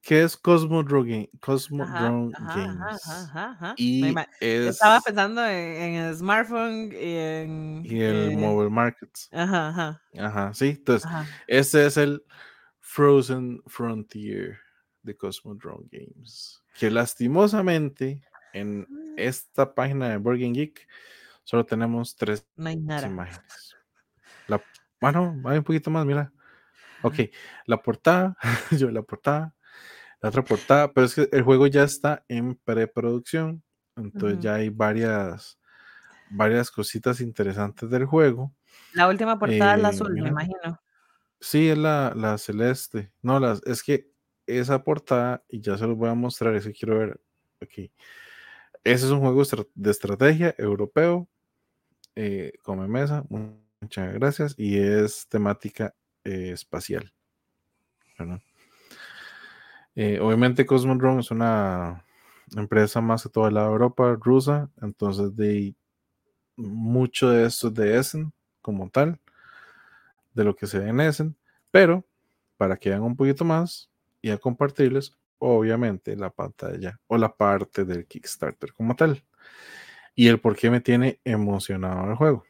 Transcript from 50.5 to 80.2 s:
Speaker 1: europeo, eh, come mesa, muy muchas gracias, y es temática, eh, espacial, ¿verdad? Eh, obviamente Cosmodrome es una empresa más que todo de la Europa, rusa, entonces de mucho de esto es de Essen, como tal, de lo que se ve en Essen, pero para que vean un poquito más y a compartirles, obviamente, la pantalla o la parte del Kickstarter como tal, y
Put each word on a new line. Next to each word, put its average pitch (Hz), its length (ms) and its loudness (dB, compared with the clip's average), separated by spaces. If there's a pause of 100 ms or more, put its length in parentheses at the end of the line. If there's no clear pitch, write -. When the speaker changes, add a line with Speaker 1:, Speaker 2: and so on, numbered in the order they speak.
Speaker 1:
europeo, 151 720 0 (880)
eh, 98 360 -6 (100)
come 95 260 -8
mesa, 143 400 -2
muy 107 240 -10 (300)
muchas 98 320 -8
gracias, 139 440 -2
y 101 200 0
es 104 500 0
temática, 101 640 -4 (300)
eh, 92 280 -8
espacial, - 600 -10 (1080)
¿verdad? 87 220 -12 (1500)
Eh, 104 260 -2
obviamente 123 460 4
Cosmodrome 131 540 2
es 113 120 -6
una 98 720 -2 (520)
empresa 107 440 2
más 113 240 0
que 120 40 -12
todo 110 180 2
de 107 60 4
la 107 140 2
Europa, 120 540 2
rusa, 135 500 2 (100)
entonces 101 560 -4
de 104 380 -2 (840)
mucho 120 720 0
de 117 160 6
esto 117 220 -2
es 110 60 -4
de 110 240 2
Essen, 156 340 -4 (300)
como 95 280 -8
tal, 156 300 0 (1120)
de 113 100 2
lo 104 120 2
que - 100 -8
se 101 120 -4
ve 101 100 -2
en 120 120 0
Essen, 156 360 0 (340)
pero 185 360 6 (500)
para 95 200 0
que - 140 -2
vean 101 120 -2
un 120 140 -2
poquito 139 280 2
más 170 460 -2 (320)
y 113 80 -4
a 104 80 -2
compartirles, 139 800 0 (220)
obviamente, 113 800 0
la 98 140 -8
pantalla 92 800 -10
o 113 100 2
la 110 180 2
parte 101 480 0
del 87 220 -6
Kickstarter - 680 -10
como 117 220 -2
tal, 151 280 2 (920)
y 120 140 8